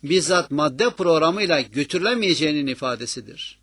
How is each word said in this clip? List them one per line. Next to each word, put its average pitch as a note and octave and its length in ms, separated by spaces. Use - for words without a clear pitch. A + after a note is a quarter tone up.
bizzat E3+ 480
madde D3 400
programıyla E3+ 680
götürülemeyeceğinin D3+ 1040
ifadesidir. B2 960